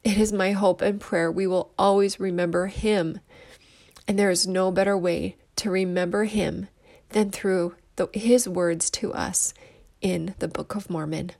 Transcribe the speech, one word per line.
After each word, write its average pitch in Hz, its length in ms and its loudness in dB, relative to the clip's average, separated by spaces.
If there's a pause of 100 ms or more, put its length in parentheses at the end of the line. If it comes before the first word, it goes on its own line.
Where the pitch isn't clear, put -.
It 208 140 2
is 214 140 4
my 190 200 2
hope 190 300 2
and 202 180 0
prayer 165 300 0
we 185 160 -2
will 185 320 -2
always 196 420 4
remember 175 460 0
Him. 196 540 -2 (880)
And 196 100 0
there 202 120 4
is 180 160 0
no 185 240 0
better 196 280 2
way 175 380 -2 (200)
to 208 140 -4
remember 185 540 0
Him 190 440 -2 (420)
than 202 200 2
through 185 460 -2 (200)
the, - 160 -2
His 233 360 4
words 175 420 0
to - 220 -6
us - 420 -4 (460)
in 180 400 -2
the - 80 -4
Book - 260 -8
of 202 160 -8
Mormon. 160 500 -6